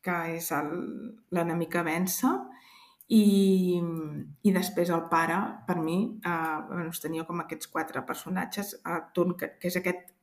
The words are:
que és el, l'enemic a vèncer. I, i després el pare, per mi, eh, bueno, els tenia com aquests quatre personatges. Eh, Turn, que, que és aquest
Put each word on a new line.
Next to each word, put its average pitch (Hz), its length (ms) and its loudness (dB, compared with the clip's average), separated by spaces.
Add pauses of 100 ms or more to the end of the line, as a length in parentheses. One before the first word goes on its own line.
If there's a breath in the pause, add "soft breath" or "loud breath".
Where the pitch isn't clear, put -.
que 175 140 -2 (220)
és 165 180 -8
el, 147 160 -2 (640)
l'enemic 170 400 0
a 170 80 0
vèncer. 185 480 0 (800 loud breath)
I, 214 100 10 (1160)
i 202 140 6
després 175 340 0
el 165 220 2
pare, 165 260 2 (300)
per 175 100 0
mi, 160 220 0 (260)
eh, 160 400 -2
bueno, 170 240 -6
els - 140 -10
tenia 160 260 -6
com 170 140 -4
aquests - 260 -10
quatre 160 400 -4
personatges. 185 720 -6
Eh, 165 200 -4 (120)
Turn, 175 240 0
que, - 240 -8
que 180 80 -2
és 180 140 0
aquest 180 240 -4 (160)